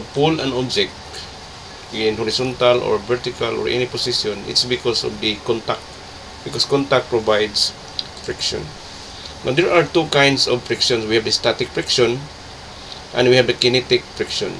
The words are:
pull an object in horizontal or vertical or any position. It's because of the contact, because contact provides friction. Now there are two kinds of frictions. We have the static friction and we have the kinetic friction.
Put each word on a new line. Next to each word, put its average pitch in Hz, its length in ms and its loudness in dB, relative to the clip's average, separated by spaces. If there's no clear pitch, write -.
pull 156 240 4
an 135 160 -2
object 117 400 0
in 110 240 0
horizontal 123 640 2
or 104 200 2
vertical 120 600 -2
or 107 80 -2
any 120 180 0
position. 107 600 -2
It's - 160 0
because 123 400 0
of 110 160 -4
the 107 240 0
contact, 113 400 -2
because 135 180 -2
contact 139 460 2
provides 107 600 2
friction. - 400 -4
Now 127 80 0
there 175 240 4
are 170 80 8
two 156 240 2
kinds 139 400 4
of 123 160 2
frictions. 113 420 0
We 107 100 2
have 110 100 4
the 107 100 0
static 120 320 0
friction 123 540 2
and 123 140 6
we 127 80 8
have 123 100 6
the 123 60 4
kinetic 123 480 4
friction. 98 400 -4